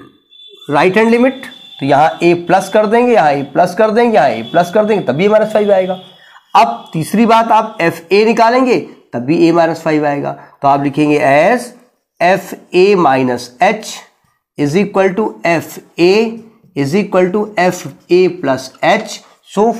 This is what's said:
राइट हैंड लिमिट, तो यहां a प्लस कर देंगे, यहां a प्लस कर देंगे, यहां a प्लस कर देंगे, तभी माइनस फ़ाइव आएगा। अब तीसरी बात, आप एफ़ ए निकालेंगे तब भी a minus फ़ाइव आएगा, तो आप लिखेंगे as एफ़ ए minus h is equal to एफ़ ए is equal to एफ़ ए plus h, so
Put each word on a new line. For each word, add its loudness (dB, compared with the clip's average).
राइट 2
हैंड 2
लिमिट, 0
तो -4
यहां 2
a 0
प्लस -2
कर 2
देंगे, 2
यहां 2
a -4
प्लस -2
कर 0
देंगे, 0
यहां 2
a -6
प्लस -2
कर 2
देंगे, -2
तभी 0
माइनस 2
फ़ाइव 0
आएगा। -2
अब 0
तीसरी -2
बात, 2
आप -2
एफ़ -4
ए 4
निकालेंगे 2
तब -6
भी 2
a 2
minus 0
फ़ाइव -2
आएगा, -4
तो 2
आप 0
लिखेंगे 0
as 2
एफ़ -2
ए 4
minus 0
h -2
is -2
equal 0
to -2
एफ़ -4
ए 2
is -4
equal 0
to -2
एफ़ -2
ए 2
plus -2
h, 0
so 2